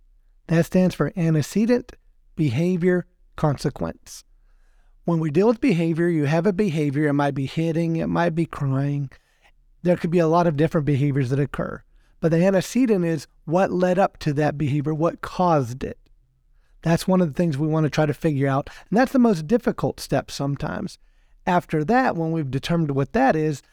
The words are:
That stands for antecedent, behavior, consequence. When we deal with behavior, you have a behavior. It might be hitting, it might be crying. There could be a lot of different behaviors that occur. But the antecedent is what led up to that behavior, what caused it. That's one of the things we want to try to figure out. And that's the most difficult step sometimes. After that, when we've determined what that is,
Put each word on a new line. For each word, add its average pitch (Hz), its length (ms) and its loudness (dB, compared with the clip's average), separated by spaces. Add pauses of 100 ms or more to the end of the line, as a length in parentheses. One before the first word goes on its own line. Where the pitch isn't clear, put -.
(460)
That 165 200 2
stands 185 280 2
for 143 220 -2
antecedent, 196 760 0 (440)
behavior, 170 680 0 (280)
consequence. - 880 -6 (800)
When 170 140 0
we 160 120 -2
deal 185 180 4
with 240 120 2
behavior, 170 480 0
you 156 180 0
have 165 200 0
a 165 60 2
behavior. 151 560 0
It 143 60 0
might 143 200 0
be 135 120 -4
hitting, 165 500 -2
it 165 100 -4
might 170 300 -2
be 165 100 0
crying. 139 640 -4 (720)
There 170 140 2
could 165 160 -4
be 175 80 4
a 160 80 4
lot 170 180 4
of 160 100 0
different 156 300 0
behaviors 139 440 0
that 139 100 0
occur. - 420 -6 (380)
But 165 100 0
the 165 160 4
antecedent 196 580 2
is 165 220 -2 (200)
what 180 260 0
led 180 260 2
up 196 200 0
to 156 160 -2
that 147 220 0
behavior, 147 380 -2
what 156 280 -2
caused 143 600 0
it. - 160 -10 (840)
That's 165 260 0
one 185 120 4
of 180 60 2
the 139 80 -8
things 170 240 0
we 156 80 0
want 156 180 0
to 147 60 0
try 156 160 2
to 151 80 -2
figure 139 340 0
out. 135 220 -2 (180)
And 175 80 -2
that's 247 160 4
the 277 60 2
most 196 300 2
difficult - 500 -2
step - 320 -4
sometimes. - 680 -6 (480)
After 170 380 0
that, 240 320 0
when 160 160 -2
we've 160 180 -4
determined 151 420 -2
what 135 200 -2
that 254 240 2
is, 156 240 -2 (120)